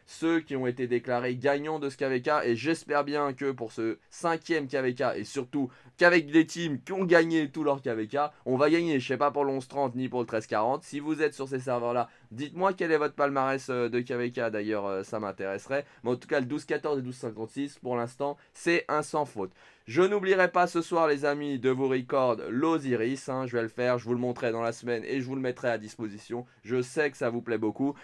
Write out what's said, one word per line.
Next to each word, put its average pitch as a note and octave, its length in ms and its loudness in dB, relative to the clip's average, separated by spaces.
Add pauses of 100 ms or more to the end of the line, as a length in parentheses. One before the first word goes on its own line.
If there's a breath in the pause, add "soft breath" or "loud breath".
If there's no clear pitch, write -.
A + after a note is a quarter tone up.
ceux E3 340 0
qui D#3 160 -6
ont B2+ 120 0
été B2 200 -2
déclarés B2 480 0
gagnants C#3+ 440 0
de C#3+ 100 -2
ce C3 80 -10
K D3 60 -2
V C3 180 0
K, D3+ 80 -2 (160)
et A#2+ 100 4
j'espère D3 480 0
bien C#3+ 300 -2
que C3+ 180 -2
pour B2 200 -8
ce A2+ 260 -2 (140 soft breath)
cinquième D#3+ 560 -2
K B2+ 80 -6
V C3 180 2
K, B2+ 100 -2 (120)
et - 80 -6
surtout C3 460 -4 (280 loud breath)
qu'avec F3 340 6
des D#3 140 8
teams D#3+ 340 -4
qui - 140 -10
ont F#3+ 100 -2
gagné E3 460 4
tous D#3 140 -6
leurs C#3+ 180 2
K C3 80 -4
V A2 180 -2
K, C3+ 100 -4 (280 soft breath)
on B2+ 100 2
va C#3+ 140 6
gagner. E3 300 4
Je B2 80 -4
sais C3 100 0
pas C#3+ 140 2
pour C#3 120 0
le C#3 80 0
onze C3+ 160 -4
trente C3 280 -2
ni B2+ 140 -2
pour B2 120 -2
le A#2 40 0
treize A2 220 -4
quarante. A#2+ 360 0
Si - 160 -10
vous D3+ 220 -2
êtes D3 120 2
sur C3+ 140 -8
ces C3 120 -4
serveurs-là, A#2+ 500 0 (220 soft breath)
dites-moi D#3 420 -2
quel F3+ 180 -2
est D#3+ 60 6
votre D3 180 0
palmarès, C3+ 540 0
euh, B2 200 0
de A#2+ 100 0
K B2 120 -4
V A#2+ 200 -2
K, A#2+ 200 -2
d'ailleurs, G#2 340 -2
euh, G2 180 -2
ça A2 160 -6
m'intéresserait. G2+ 640 -4 (180 loud breath)
Mais A#2 80 0
en B2+ 40 2
tout B2 120 -18
cas, D3 120 0
le C3 60 0
douze D3 200 -6
quatorze D3+ 340 -2
et - 20 -4
douze B2+ 160 -10
cinquante-six, A2+ 600 -8
pour B2 180 -4
l'instant, C#3 400 -4 (160 soft breath)
c'est E3+ 340 0
un D3+ 140 2
sans D3+ 240 -2
faute. G2 260 -6 (360 soft breath)
Je B2 140 2
n'oublierai F#3+ 500 4
pas F3+ 160 4
ce E3+ 140 0
soir, E3 260 2
les C#3+ 160 2
amis, C#3+ 360 -2
de B2+ 100 2
vous C3 180 2
record C3 480 2 (140)
l'Osiris, C3+ 800 0
hein, C3 180 -4
je A#2+ 80 -8
vais A#2 80 2
le A2+ 60 -4
faire, B2 280 0
je A#2 60 -6
vous A2+ 100 -2
le A#2+ 60 0
montrerai B2 320 -2
dans A2+ 100 -2
la A#2 120 0
semaine A#2+ 320 -4
et C3+ 160 -2
je B2 40 -6
vous C3 100 -6
le C3+ 60 -4
mettrai B2 280 -2
à A2+ 80 0
disposition. G#2+ 680 -10 (200 soft breath)
Je B2 160 0
sais C#3+ 280 -2
que C3+ 60 -8
ça B2+ 140 -2
vous A#2 120 -2
plaît A#2 160 -2
beaucoup. A2+ 460 0